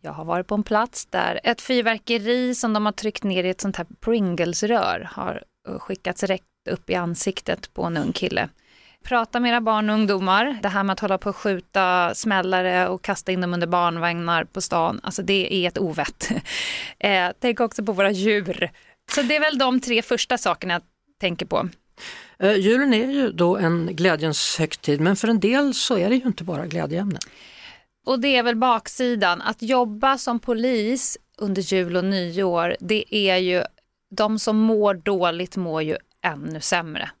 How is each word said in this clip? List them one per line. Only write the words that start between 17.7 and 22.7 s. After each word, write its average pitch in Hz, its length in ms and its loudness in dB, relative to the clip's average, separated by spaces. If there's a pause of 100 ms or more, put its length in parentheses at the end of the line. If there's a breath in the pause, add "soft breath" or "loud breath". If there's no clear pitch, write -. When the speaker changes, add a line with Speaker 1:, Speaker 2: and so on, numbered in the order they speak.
Speaker 1:
på 214 80 -2
våra 196 180 4
djur. 196 600 0 (400 soft breath)
Så 285 120 2
det 277 140 2
är 294 40 2
väl 302 180 0
de 254 220 2
tre 233 220 0
första 240 360 0
sakerna 180 360 -2
jag 170 80 -4 (380)
tänker 175 260 -4
på. - 220 0 (680 loud breath)
Speaker 2:
Eh, 196 140 4
julen 226 420 4